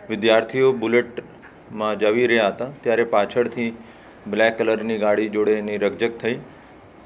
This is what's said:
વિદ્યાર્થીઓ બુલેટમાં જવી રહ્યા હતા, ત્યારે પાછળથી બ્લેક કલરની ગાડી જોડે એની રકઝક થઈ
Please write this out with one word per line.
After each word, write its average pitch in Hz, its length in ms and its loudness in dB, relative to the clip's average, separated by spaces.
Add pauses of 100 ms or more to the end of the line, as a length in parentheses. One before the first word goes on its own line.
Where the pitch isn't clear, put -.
વિદ્યાર્થીઓ 113 600 2
બુલેટમાં 110 1300 -4
જવી 110 280 2
રહ્યા 113 200 4
હતા, 117 180 -4 (160)
ત્યારે 117 220 2
પાછળથી 113 760 -2 (500)
બ્લેક 110 300 2
કલરની 110 400 0
ગાડી 104 320 0
જોડે 104 220 0
એની 104 260 -2
રકઝક 101 400 -2
થઈ 117 180 -4 (720)